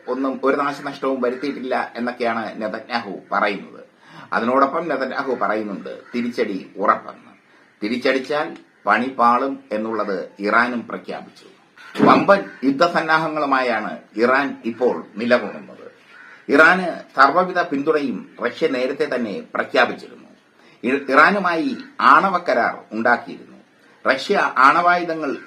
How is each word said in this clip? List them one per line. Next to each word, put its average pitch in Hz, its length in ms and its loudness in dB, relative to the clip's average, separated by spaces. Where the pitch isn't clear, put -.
ഒന്നും 127 360 -4
ഒരു 135 120 2
നാശനഷ്ടവും 139 640 -4
വരുത്തിയിട്ടില്ല 127 760 -4
എന്നൊക്കെയാണ് 113 640 -6
നെതന്യാഹു 110 580 -8
പറയുന്നത്. 101 520 -4
അതിനോടൊപ്പം 135 560 0
നെതന്യാഹു 131 520 -4
പറയുന്നുണ്ട് 104 580 -6
തിരിച്ചടി 117 640 -4
ഉറപ്പെന്ന്. - 560 -2
തിരിച്ചടിച്ചാൽ 131 760 -2
പണി 110 220 2
പാളും 135 640 0
എന്നുള്ളത് 107 580 -4
ഇറാനും 113 480 0
പ്രഖ്യാപിച്ചു. - 580 -14
വമ്പൻ 196 460 4
യുദ്ധസന്നാഹങ്ങളുമായാണ് 151 1300 0
ഇറാൻ 131 480 2
ഇപ്പോൾ 113 400 -2
നിലകൊള്ളുന്നത്. 104 760 -2
ഇറാന് 165 380 6
സർവ്വവിധ 170 440 4
പിന്തുണയും 139 760 -2
റഷ്യ 156 220 -2
നേരത്തെ 139 480 -2
തന്നെ 104 280 -4
പ്രഖ്യാപിച്ചിരുന്നു. - 760 -2
ഇ-, - 280 -2
ഇറാനുമായി 165 640 4
ആണവ 165 360 6
കരാർ 123 400 0
ഉണ്ടാക്കിയിരുന്നു. 113 640 -2
റഷ്യ 147 480 0
ആണവായുധങ്ങൾ 160 880 4